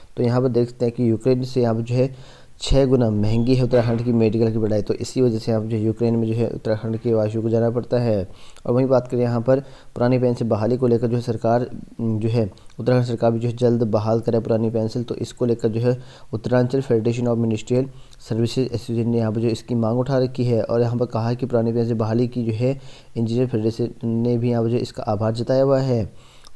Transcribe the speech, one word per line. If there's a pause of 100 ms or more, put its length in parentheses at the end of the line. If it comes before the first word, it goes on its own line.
(180)
तो
यहाँ
पर
देख
सकते
हैं
कि
यूक्रेन
से
यहाँ
पर
जो
है (440)
छः
गुना
महंगी
है
उत्तराखंड
की
मेडिकल
की
पढ़ाई,
तो
इसी
वजह
से
यहाँ
पर
जो
है
यूक्रेन
में
जो
है
उत्तराखंड
के
वासियों
को
जाना
पड़ता
है। (380)
और
वहीं
बात
करें
यहाँ
पर (360)
पुरानी
पेंशन
बहाली
को
लेकर
जो
है
सरकार, (320)
जो
है (280)
उत्तराखंड
सरकार
भी
जो
है
जल्द
बहाल
करे
पुरानी
पेंशन,
तो
इसको
लेकर
जो
है (340)
उत्तरांचल
फेडरेशन
of
Ministerial (480)
Services
Association
ने
यहाँ
पर
जो
इसकी
मांग
उठा
रखी
है।
और
यहाँ
पर
कहा
है
कि
पुरानी
पेंशन
बहाली
की
जो
है (360)
इंजीनियर
फेडरेशन (140)
ने
भी
यहाँ
पर
जो
इसका
आभार
जताया
हुआ
है। (420)